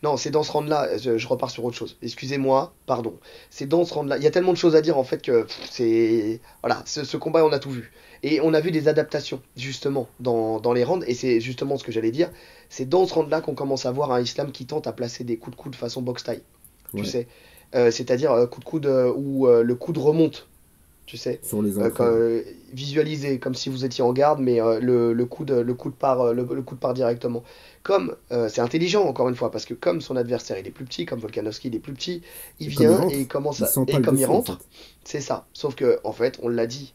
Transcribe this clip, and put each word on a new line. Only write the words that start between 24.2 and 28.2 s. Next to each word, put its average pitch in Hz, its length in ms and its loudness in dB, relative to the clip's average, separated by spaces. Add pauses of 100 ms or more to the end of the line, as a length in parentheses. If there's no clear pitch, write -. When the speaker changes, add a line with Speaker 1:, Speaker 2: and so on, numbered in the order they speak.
Speaker 1:
mais, 123 200 4
euh, 113 200 4
le, 123 320 4
le 120 140 2
coude, 139 260 -6
le 120 220 2
coude 127 200 -8
part, 131 260 2
euh, 120 140 4
le, 123 80 0 (100)
le 135 100 -4
coude 131 180 -12
part 127 140 0
directement. 120 500 -2 (400)
Comme, 190 320 0 (160)